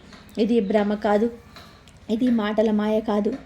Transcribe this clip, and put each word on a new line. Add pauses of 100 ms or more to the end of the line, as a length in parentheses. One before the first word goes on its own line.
(380)
ఇది
భ్రమ
కాదు, (800)
ఇది
మాటల
మాయ
కాదు, (140)